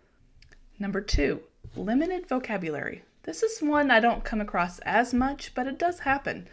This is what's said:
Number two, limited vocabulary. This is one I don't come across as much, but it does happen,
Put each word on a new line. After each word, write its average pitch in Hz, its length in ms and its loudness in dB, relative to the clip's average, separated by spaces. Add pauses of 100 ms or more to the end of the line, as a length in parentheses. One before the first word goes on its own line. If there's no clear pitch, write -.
(800)
Number 196 220 -4
two, - 400 2 (360)
limited 320 500 0
vocabulary. 190 760 -4 (200)
This - 220 -4
is 440 180 -2
one 294 280 4
I 226 100 8
don't 226 240 2
come 220 160 -2
across 180 400 -2
as 240 340 2
much, 262 400 0
but 254 140 -2
it 269 100 -6
does 349 220 0
happen, 262 520 -2